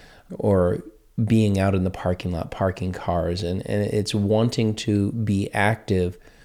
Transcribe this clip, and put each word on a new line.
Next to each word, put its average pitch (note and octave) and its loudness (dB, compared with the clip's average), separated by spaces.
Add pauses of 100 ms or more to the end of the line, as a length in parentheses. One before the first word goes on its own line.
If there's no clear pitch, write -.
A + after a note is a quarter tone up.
(300)
or F2+ 2 (400)
being G#2+ 4
out G2 2
in F#2 2
the F2+ 0
parking F2+ -4
lot, - -6
parking F#2 -2
cars. F2 -2
And, F2+ -2
and G#2 -2 (100)
it's G#2+ -2
wanting G#2+ 2
to G2+ 0
be G#2 -2
active G2+ 0 (280)